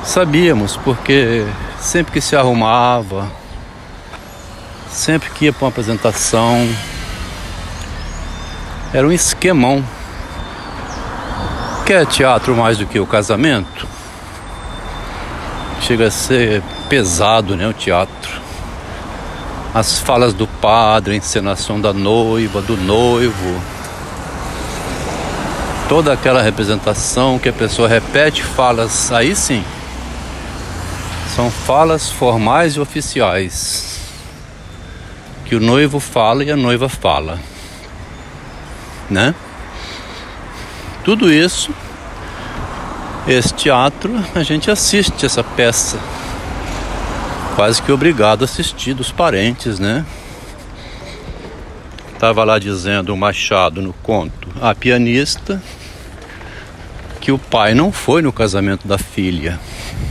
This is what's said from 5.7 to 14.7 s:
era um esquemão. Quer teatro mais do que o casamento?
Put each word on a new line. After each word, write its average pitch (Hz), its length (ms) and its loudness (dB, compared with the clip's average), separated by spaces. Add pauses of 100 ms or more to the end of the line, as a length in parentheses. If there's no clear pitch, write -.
era 135 160 4
um 160 40 6
esquemão. 139 760 4 (2000)
Quer 185 200 4
teatro 131 500 4
mais 113 220 4
do 104 80 -2
que 104 140 0
o 95 60 2
casamento? 107 800 2 (2000)